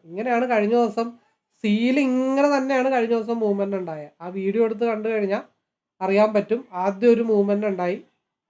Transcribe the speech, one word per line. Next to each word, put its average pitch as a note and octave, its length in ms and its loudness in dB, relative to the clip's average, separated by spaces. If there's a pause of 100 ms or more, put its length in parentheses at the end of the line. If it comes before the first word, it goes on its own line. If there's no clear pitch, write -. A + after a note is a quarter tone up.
ഇങ്ങനെയാണ് A#3 460 -2
കഴിഞ്ഞ G#3+ 240 2
ദിവസം A#3 460 0 (420)
സിയിൽ A#3 380 2
ഇങ്ങനെ C4+ 580 2
തന്നെയാണ് C4+ 340 0
കഴിഞ്ഞ A#3 240 2
ദിവസം A3+ 240 -4
മൂവ്മെന്റ് G3+ 380 0
ഉണ്ടായത്. D#3+ 340 -10 (100)
ആ E3+ 60 -12
വീഡിയോ G3 380 0
എടുത്ത് A3 200 -2
കണ്ടു G#3+ 240 -2
കഴിഞ്ഞാൽ G#3+ 340 -2 (580)
അറിയാൻ G3+ 320 2
പറ്റും. G#3+ 380 -2
ആദ്യം G3 420 2
ഒരു A3+ 80 2
മൂവ്മെന്റ് G#3 460 0
ഉണ്ടായി, F#3 360 -4 (460)